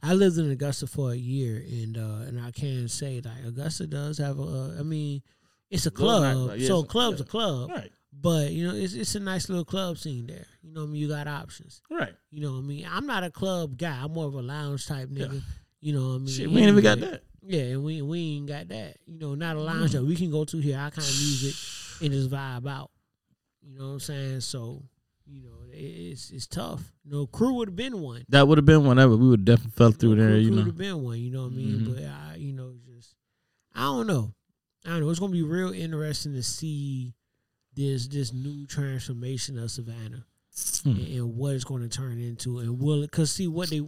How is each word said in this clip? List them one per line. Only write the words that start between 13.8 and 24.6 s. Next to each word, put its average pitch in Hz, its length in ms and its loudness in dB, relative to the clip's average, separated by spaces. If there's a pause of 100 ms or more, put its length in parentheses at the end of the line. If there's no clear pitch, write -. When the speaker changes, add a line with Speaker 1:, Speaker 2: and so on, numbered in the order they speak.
Speaker 1:
I'm 151 100 -6
more 160 120 -4
of 139 80 -6
a 135 80 -8
lounge 143 460 -6
type 135 240 -6
Speaker 2:
Yeah. 139 160 -4
Speaker 1:
nigga. 135 140 -6 (380)
You 151 140 -4
know 131 160 0
what 127 60 -2
I - 40 -4
mean? 135 80 -6
Speaker 2:
Shit, 135 220 -4
we 180 120 6
ain't 208 80 12
even 202 140 10
got 104 140 8
Speaker 1:
Anyway. 370 140 -4
Speaker 2:
that. - 120 -14 (220)
Speaker 1:
Yeah, 190 160 0
and 131 220 -4
we, 156 180 -4
we 156 180 -4
ain't 147 280 -6
got 143 220 -10
that. 180 360 -12
You 160 140 -18
know, 143 160 -6
not 165 200 -4
a 151 60 -6
lounge 160 300 0
Speaker 2:
Mm. - 20 0
Speaker 1:
that 131 100 0
we 156 120 2
can 165 160 -2
go 151 140 0
to, 156 120 -8
hear 143 200 0
our 143 140 -6
kind 151 160 -6
of 135 120 0
music, 139 340 0 (480)
and 151 100 0
just 135 180 0
vibe 131 400 -8
out. 135 220 -12 (680)
You 135 160 -20
know 135 100 -14
what 139 60 -10
I'm 139 60 -10
saying? 135 420 -6
So, 127 420 -8 (440)